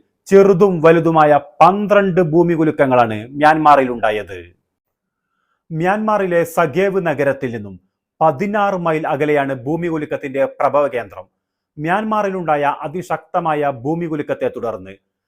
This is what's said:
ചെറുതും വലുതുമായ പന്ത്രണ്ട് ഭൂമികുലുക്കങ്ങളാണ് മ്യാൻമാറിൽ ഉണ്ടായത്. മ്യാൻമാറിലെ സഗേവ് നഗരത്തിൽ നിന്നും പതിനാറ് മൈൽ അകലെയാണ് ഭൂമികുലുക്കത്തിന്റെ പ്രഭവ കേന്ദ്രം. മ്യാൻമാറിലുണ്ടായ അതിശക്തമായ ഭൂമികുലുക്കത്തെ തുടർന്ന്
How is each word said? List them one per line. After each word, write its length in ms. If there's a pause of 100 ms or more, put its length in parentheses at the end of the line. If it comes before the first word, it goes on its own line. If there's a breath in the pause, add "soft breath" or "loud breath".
(280)
ചെറുതും 460 (120)
വലുതുമായ 460 (300)
പന്ത്രണ്ട് 580 (120)
ഭൂമികുലുക്കങ്ങളാണ് 840 (220)
മ്യാൻമാറിൽ 540
ഉണ്ടായത്. 440 (1400)
മ്യാൻമാറിലെ 600 (140)
സഗേവ് 520
നഗരത്തിൽ 480
നിന്നും 200 (460)
പതിനാറ് 640
മൈൽ 180 (100)
അകലെയാണ് 400 (120)
ഭൂമികുലുക്കത്തിന്റെ 800 (160)
പ്രഭവ 240 (120)
കേന്ദ്രം. 300 (520)
മ്യാൻമാറിലുണ്ടായ 840 (220)
അതിശക്തമായ 840 (140)
ഭൂമികുലുക്കത്തെ 720
തുടർന്ന് 380 (340)